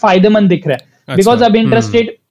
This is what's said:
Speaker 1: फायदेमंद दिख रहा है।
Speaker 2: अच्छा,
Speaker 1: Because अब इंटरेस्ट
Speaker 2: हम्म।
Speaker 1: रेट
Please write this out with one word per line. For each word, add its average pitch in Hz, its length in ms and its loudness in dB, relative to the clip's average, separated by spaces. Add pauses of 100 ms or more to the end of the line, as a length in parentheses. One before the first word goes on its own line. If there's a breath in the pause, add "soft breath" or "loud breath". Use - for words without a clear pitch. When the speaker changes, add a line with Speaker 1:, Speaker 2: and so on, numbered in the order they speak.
Speaker 1:
फायदेमंद 208 460 2
दिख 175 180 -2
रहा 139 100 -2
है। - 180 -20 (140)
Speaker 2:
अच्छा, 143 140 0
Speaker 1:
Because 233 280 2
अब 208 60 2
इंटरेस्ट 226 320 0
Speaker 2:
हम्म। 233 100 -2
Speaker 1:
रेट 233 200 -4 (120)